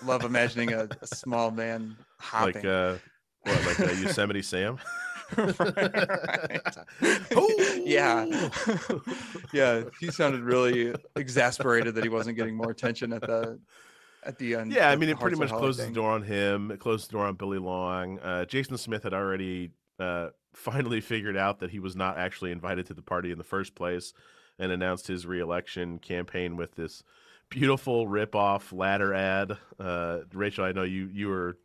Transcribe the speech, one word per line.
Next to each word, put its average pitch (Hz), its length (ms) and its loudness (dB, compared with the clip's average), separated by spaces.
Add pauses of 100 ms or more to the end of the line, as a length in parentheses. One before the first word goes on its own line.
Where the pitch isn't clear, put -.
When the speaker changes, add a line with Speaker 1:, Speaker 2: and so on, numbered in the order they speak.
Speaker 1:
love 127 200 2
imagining 120 480 2
a, 110 160 -2 (140)
a 113 60 -14
small 117 420 0
man 113 460 -4 (120)
Speaker 2:
<laughs> - 240 -14
Like, 104 240 4
Speaker 1:
hopping. 101 100 -4
Speaker 2:
uh, 92 320 2 (440)
what, - 240 2
like, 175 140 2
uh, 180 120 4
Speaker 1:
<laughs> 185 80 0
Speaker 2:
Yosemite 104 420 0
Sam? 98 400 0
Speaker 1:
<laughs> - 60 -10 (480)
Right. 180 1400 0 (260)
Speaker 2:
<laughs> 233 340 2
Oh! 392 480 4
Speaker 1:
Yeah. 202 640 2 (160)
<laughs> - 880 -6
Yeah, 123 320 4 (160)
he 170 100 -4
sounded 139 320 2
really 123 520 4 (220)
exasperated 120 760 2
that 113 100 0
he 113 60 0
wasn't 113 260 -2
getting 113 180 -2
more 113 160 -2
attention 117 420 -2
at 113 100 -4
the, 113 360 -2 (680)
at 127 140 -10
the 117 180 -2
end 113 160 -4
Speaker 2:
Yeah, 156 180 8
I - 20 8
Speaker 1:
of 143 80 4
Speaker 2:
mean, 160 80 4
Speaker 1:
the 151 80 2
Speaker 2:
it - 40 -6
pretty 160 160 2
Speaker 1:
Hartzler 156 40 -2
Speaker 2:
much 139 100 0
Speaker 1:
Hawley 113 100 0
Speaker 2:
closes 135 180 2
the 117 60 -2
Speaker 1:
thing. 117 100 -6
Speaker 2:
door 110 180 2
on 110 100 0
him. 101 480 0
It 98 100 -8
closed 110 280 0
the - 40 -14
door 104 140 0
on 98 80 0
Billy 98 240 -2
Long. 92 640 -2
Uh, 90 240 -2
Jason 131 340 -4
Smith 110 260 -6
had 95 100 -4
already, 95 560 -2 (280)
uh, 87 300 -2 (120)
<laughs> - 140 -20
finally 120 460 -2
figured 104 360 -4
out 101 240 0
that 87 100 -6
he 101 80 -10
was 92 180 -8
not 92 220 -2
actually 90 340 -4
invited 90 340 -4
to 90 80 -12
the 80 80 -18
party 90 300 -2
in 82 60 -8
the 82 60 -12
first 95 300 -6
place 87 380 -4 (460)
and 92 140 -2
announced 90 340 -2
his 90 200 -6
re-election 87 720 -4
campaign 87 580 -4
with 85 180 -8
this - 280 -8 (480)
beautiful 131 580 2
rip-off 101 640 2
ladder 98 420 2
ad. 95 420 0 (220)
Uh, 87 420 -2 (120)
Rachel, 98 320 -2
I 92 80 0
know 95 100 0
you, 95 300 -2
you 101 160 -4
were 90 360 -2